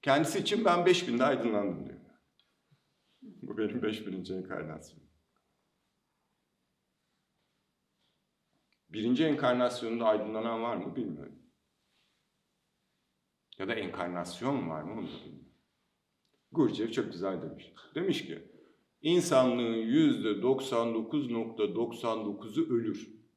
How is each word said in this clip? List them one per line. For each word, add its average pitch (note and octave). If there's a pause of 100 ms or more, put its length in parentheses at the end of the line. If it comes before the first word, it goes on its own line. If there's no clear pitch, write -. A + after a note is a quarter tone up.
Kendisi D#3
için -
"Ben F3
beş F3+
binde A#2+
aydınlandım." G#2+
diyor. - (1200)
Bu F#3+
benim G#2+
beş G#2+
bininci F#2
enkarnasyonum. F2+ (3750)
Birinci B2
enkarnasyonunda B2
aydınlanan A2
var A#2
mı -
bilmiyorum. D2 (2250)
Ya F#2+
da A#2
enkarnasyon F2+
var D#2
mı F#2
onu G2
da -
bilmiyorum. - (960)
Gurdjieff A#2
çok -
güzel F2+
demiş. - (220)
Demiş F3+
ki, - (500)
"İnsanlığın B2+
yüzde A2+
doksan A#2+
dokuz B2
nokta A2+
doksan A2+
dokuzu A2+
ölür. A2+ (180)